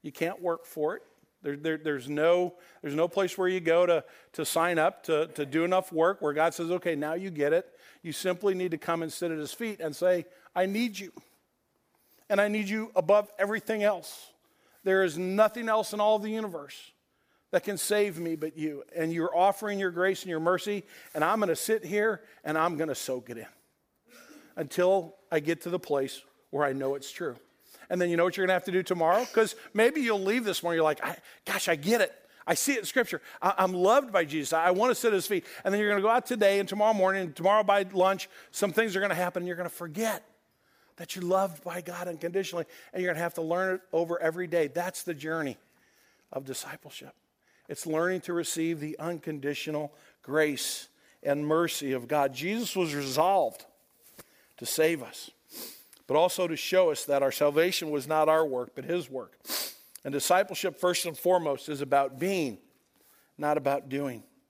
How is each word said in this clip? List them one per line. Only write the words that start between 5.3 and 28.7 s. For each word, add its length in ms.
do 180
enough 280
work 320
where 100
God 220
says, 160
"Okay, 240
now 180
you 160
get 240
it." 180
You 100
simply 440
need 160
to 80
come 240
and 100
sit 160
at 80
his 160
feet 260
and 160
say, 300
"I 100
need 320
you. 160
And 120
I 60
need 200
you 280
above 420
everything 460
else. 480
There 200
is 160
nothing 500
else 240
in 60
all 180
the 140
universe 600
that 120
can 140
save 400
me 180
but 220
you. 260
And 180
you're 240
offering 400
your 140
grace 320
and 80
your 80
mercy, 440
and 100
I'm 160
gonna 160
sit 300
here 360
and 140
I'm 180
gonna 200
soak 340
it 80
in 80
until 600
I 100
get 200
to 80
the 80
place 460
where 160
I 80
know 220
it's 160
true." 240
And 100
then 80
you 80
know 60
what 140
you're 100
gonna 60
have 100
to 80